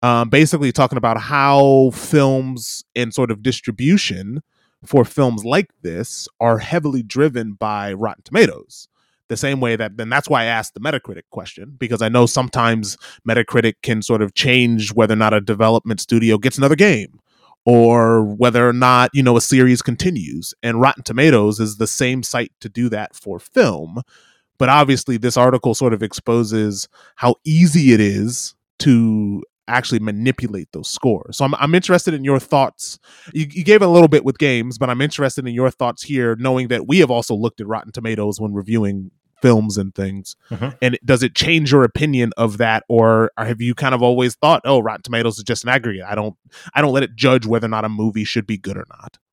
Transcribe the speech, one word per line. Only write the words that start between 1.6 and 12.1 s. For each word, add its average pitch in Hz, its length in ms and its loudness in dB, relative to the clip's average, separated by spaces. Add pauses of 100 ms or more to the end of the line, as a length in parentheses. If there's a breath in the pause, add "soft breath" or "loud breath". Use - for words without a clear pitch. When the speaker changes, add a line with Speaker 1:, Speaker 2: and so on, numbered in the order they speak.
Speaker 1:
films 131 880 -2 (100)
and 120 200 -4
sort 123 160 -2
of 107 120 -6
distribution 117 1000 -2 (420)
for 131 200 4
films 120 400 -2
like 156 260 0 (120)
this 85 460 -10 (120)
are 117 180 2
heavily 143 460 -4
driven 120 500 -2
by 104 380 -6
Rotten 101 320 -8
Tomatoes. - 640 -2 (400)
The 117 80 -6
same 139 240 -4
way 117 160 0
that, 107 200 -8
then 113 120 -10
that's 135 200 -2
why 131 140 0
I 113 40 -2
asked 113 280 -4
the - 60 -16
Metacritic 120 500 -8
question, 104 480 -16
because 113 240 -4
I 110 60 -2
know 120 180 4